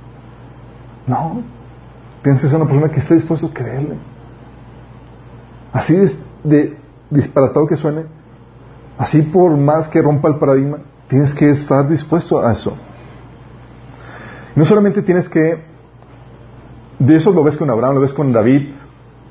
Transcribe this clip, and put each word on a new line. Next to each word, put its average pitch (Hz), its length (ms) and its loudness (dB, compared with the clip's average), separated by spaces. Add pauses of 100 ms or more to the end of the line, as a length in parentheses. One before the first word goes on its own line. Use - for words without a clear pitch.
(1040)
No. 165 360 -4 (840)
Tienes 139 180 2
que 156 60 -2
ser 143 100 0
una 156 80 0
persona 143 260 0
que - 80 -4
esté - 160 2
dispuesto 160 320 -2
a - 60 -14
creerle. 131 440 -8 (1800)
Así - 220 0
de, 190 140 4 (340)
de 147 340 0 (320)
disparatado 143 580 0
que 165 80 -2
suene, 156 300 -6 (920)
así 147 240 0
por 160 360 2
más 151 320 0
que 165 120 2
rompa 147 280 0
el 147 80 0
paradigma, 139 420 0 (300)
tienes 139 240 2
que 147 160 2
estar 143 400 0
dispuesto 160 500 -2
a 117 140 0
eso. 92 240 -6 (1800)
No 143 80 4
solamente 202 380 4
tienes 175 260 0
que, 160 360 -2 (1400)
de 139 160 4
eso 160 160 2
lo 170 120 2
ves 147 140 0
con 156 120 -4
Abraham, 123 260 0
lo 135 60 2
ves 139 120 0
con 143 180 -2
David. 127 380 2 (600)